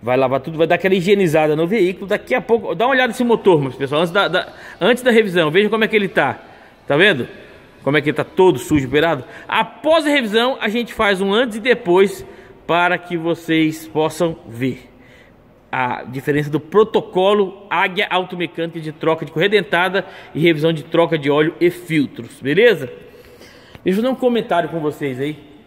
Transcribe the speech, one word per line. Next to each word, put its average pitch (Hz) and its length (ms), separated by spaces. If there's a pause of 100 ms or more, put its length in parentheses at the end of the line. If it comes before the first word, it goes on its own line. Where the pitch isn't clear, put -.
Vai 123 140
lavar 135 220
tudo, 160 180
vai 165 80
dar 165 100
aquela 185 200
higienizada 160 600
no 165 120
veículo. 196 400
Daqui 208 260
a 247 80
pouco, 220 320
dá 190 120
uma 269 80
olhada 254 160
nesse 240 140
motor, 202 380
meus 131 140
pessoal, 139 260
antes 175 100
da, 190 160
da, 170 240 (280)
antes 240 240
da 254 80
revisão. 180 400
Veja 202 180
como 220 140
é 208 40
que 220 80
ele 202 120
tá. 143 320 (480)
Tá 143 100
vendo? 160 300 (560)
Como 143 140
é 147 40
que 143 120
tá 143 100
todo 185 360
sujo, 143 280
beirado? 147 360 (240)
Após 302 580
a 302 40
revisão, 247 520
a 220 80
gente 233 240
faz 202 260
um 196 140
antes 226 240
e - 20
depois 196 680 (420)
para 175 300
que 175 200
vocês 160 680
possam 156 500 (100)
ver 120 400 (840)
a 127 320
diferença 143 460
do 147 100
protocolo 202 1120
Águia 185 400
Automecânica 170 720
de 156 120
troca 160 340
de 143 60
correia 175 180
dentada 185 560 (300)
e 139 40
revisão 165 320
de 156 120
troca 165 340
de 143 140
óleo 156 280
e 170 120
filtros, 139 680
beleza? 160 460 (960)
Deixa 190 160
eu 226 40
fazer 254 40
um 262 80
comentário 220 540
com 165 100
vocês 143 400
aí. 147 200 (280)